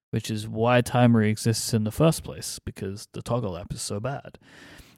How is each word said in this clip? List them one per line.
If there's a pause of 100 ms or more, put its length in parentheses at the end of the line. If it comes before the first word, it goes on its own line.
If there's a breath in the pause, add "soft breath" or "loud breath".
(100)
which
is
why
Timery
exists
in
the
first
place,
because
the
Toggl
app
is
so
bad. (600 loud breath)